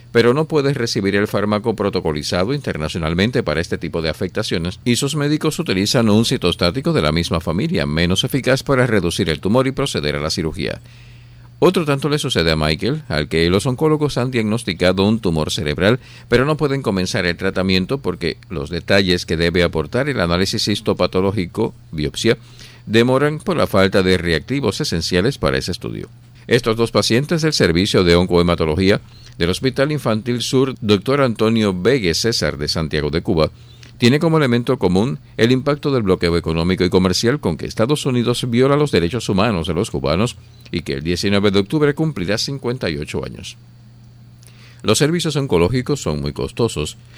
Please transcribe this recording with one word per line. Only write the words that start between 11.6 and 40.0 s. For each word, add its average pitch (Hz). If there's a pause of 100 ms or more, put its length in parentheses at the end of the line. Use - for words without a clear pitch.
tanto 143
le 147
sucede 87
a 80
Michael, 80
al 76
que 82
los 98
oncólogos 147
han 123
diagnosticado 104
un 110
tumor 80
cerebral, 87 (300)
pero 120
no 151
pueden 139
comenzar 95
el 85
tratamiento 95
porque 87 (140)
los 76
detalles 90
que 85
debe 85
aportar 82
el 131
análisis 90
histopatológico, 95 (180)
biopsia, 78 (480)
demoran 131
por 170
la 98
falta 95
de 92
reactivos 95
esenciales 92
para 69
ese 78
estudio. 53 (360)
Estos 113
dos 117
pacientes 139
del 156
servicio 92
de 85
oncohematología 87 (380)
del 85
Hospital 135
Infantil 120
Sur, 131
doctor 110
Antonio 110
Vegue 92
César 78
de 73
Santiago 76
de 80
Cuba, 78 (480)
tiene 123
como 160
elemento 127
común 104 (200)
el 117
impacto 143
del 123
bloqueo 87
económico 82
y 90
comercial 95
con 85
que -
Estados 135
Unidos 123
viola 127
los 147
derechos 90
humanos 98
de 87
los 92
cubanos 78 (340)